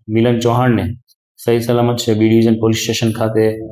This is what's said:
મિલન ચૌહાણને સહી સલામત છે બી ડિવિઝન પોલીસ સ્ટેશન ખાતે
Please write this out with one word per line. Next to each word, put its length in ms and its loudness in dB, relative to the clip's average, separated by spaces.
મિલન 300 0
ચૌહાણને 560 0
સહી 160 0
સલામત 360 0
છે 180 -2
બી 140 2
ડિવિઝન 320 4
પોલીસ 160 0
સ્ટેશન 360 -2
ખાતે 460 -2